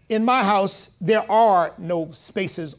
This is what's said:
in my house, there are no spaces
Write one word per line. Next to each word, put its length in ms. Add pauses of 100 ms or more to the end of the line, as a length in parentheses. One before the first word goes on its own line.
(100)
in 140
my 200
house, 560
there 320
are 460
no 340
spaces 680